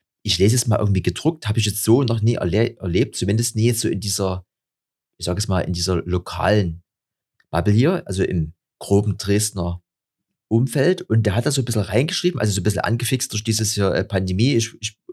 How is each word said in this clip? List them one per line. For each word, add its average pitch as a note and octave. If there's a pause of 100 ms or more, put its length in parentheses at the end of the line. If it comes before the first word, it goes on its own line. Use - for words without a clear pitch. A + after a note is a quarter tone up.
(220)
ich -
lese G#2
es B2
mal A2+
irgendwie F#2+
gedruckt, D3+
hab G#2
ich A2
jetzt -
so A#2+
noch A#2
nie A2+
erle-, G2
erlebt, F#2
zumindest G#2
nie A2
jetzt A#2
so -
in -
dieser, F#2+ (720)
ich -
sag F2
es G#2
mal, F#2
in F2
dieser F2
lokalen F2 (680)
Bubble F2
hier, C#3
also F#2+
im D#2+ (260)
groben G#2
Dresdner F#2+ (640)
Umfeld. C3+
Und A2+
der F#2+
hat A#2
da D3
so C3
ein -
bisschen A2
reingeschrieben, D#3
also G#2
so F#2+
ein F2
bisschen G2+
angefixt -
durch G#2
dieses G#2+
hier, G2
äh, F2
Pandemie. G2
Ich, A2
ich, - (140)